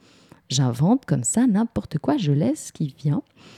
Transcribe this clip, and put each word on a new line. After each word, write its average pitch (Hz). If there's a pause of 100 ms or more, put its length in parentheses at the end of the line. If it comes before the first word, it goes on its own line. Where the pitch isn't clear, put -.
(480)
J'invente 135
comme 131
ça 240
n'importe 208
quoi, 302
je 165
laisse 190
ce -
qui 139
vient. 151 (360)